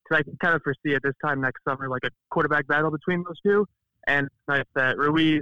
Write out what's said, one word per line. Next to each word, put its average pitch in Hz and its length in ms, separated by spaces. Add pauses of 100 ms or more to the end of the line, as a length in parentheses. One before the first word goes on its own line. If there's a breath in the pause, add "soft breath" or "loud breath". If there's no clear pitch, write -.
'cause 160 120
I - 20
can 139 160
kind 175 160
of 156 80
foresee 143 320
at 135 80
this 139 140 (100)
time 139 160
next 131 260
summer, 135 220
like, 127 140
a 123 80 (180)
quarterback 147 380
battle 151 240
between 175 320
those 170 180
two. 202 240 (420)
And 139 200
it's - 200
nice 139 180 (100)
that 131 240
Ruiz, 156 420